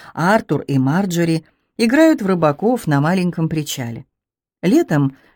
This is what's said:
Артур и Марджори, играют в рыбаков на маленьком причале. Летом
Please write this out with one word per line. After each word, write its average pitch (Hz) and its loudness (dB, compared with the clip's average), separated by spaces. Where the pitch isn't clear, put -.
Артур 180 0
и 139 -2
Марджори, 165 0
играют 285 2
в 196 -4
рыбаков 185 0
на 143 2
маленьком 170 -2
причале. 131 -8
Летом 160 0